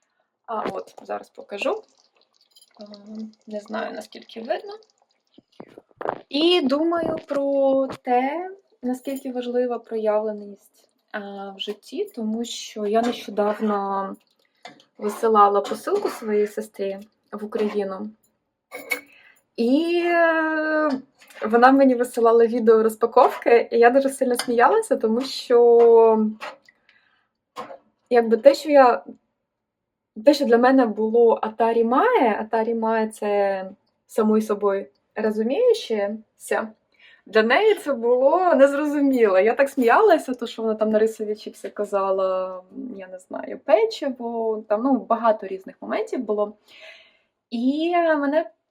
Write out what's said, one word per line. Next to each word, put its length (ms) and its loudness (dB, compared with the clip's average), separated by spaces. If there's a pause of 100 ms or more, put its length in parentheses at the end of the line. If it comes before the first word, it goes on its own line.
(440)
А, 140 -8
от, 420 -10
зараз 280 -12
покажу. 540 -8 (1000)
Е, 40 -20 (640)
не 120 -10
знаю, 340 -10
наскільки 480 -18
видно. 320 -8 (1600)
І 320 2
думаю 540 -2 (120)
про 600 0
те, 640 -4 (300)
наскільки 500 -8
важлива 480 -4
проявленість, 1120 -6 (260)
е, 40 -8 (380)
в 20 -16
житті, 460 -10 (100)
тому 300 -6
що 400 -12
я 160 0
нещодавно 1120 -4 (800)
висилала 640 2
посилку 480 -4
своїй 380 -2
сестрі 520 -10 (320)
в 140 -12
Україну. 640 -6 (1500)
І, 500 0
е, 840 0 (560)
вона 260 6
мені 240 4
висилала 500 2
відео 380 2
розпаковки, 880 2
і 80 0
я 100 8
дуже 200 2
сильно 260 -2
сміялася, 600 2
тому 260 0
що, 1080 4 (1800)
якби, 280 2
те, 160 8
що 160 -8
я, 340 6 (1200)
те, 80 6
що 120 -2
для 120 4
мене 280 4
було 580 2
Atari 460 0
Mae, 600 2
Atari 300 -2
Mae — 320 -2
це, 540 -2 (420)
само 340 0
собою 440 -2 (300)
розуміючеся, 1500 -2 (580)
для 180 2
неї 320 4
це 180 -6
було 600 2
незрозуміло. 840 2
Я 140 2
так 160 0
сміялася, 640 2
то, 140 -10
що 140 -12
вона 140 -2
там 140 -2
на 100 2
рисові 360 -2
чіпси 340 -16
казала, 920 -4 (360)
я 100 -18
не 120 -18
знаю, 460 -14
печиво, 1040 -2
там, 160 -2
ну, 120 2
багато 520 -2
різних 340 -12
моментів 380 -6
було. 340 -4 (960)
І 460 -2
мене 560 0 (200)